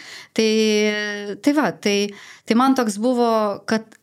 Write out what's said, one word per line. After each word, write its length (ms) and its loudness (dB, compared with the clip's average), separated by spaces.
Tai, 160 0
tai 120 2
va, 180 2
tai, 380 -2
tai 100 2
man 200 4
toks 220 -2
buvo, 680 0
kad 200 -2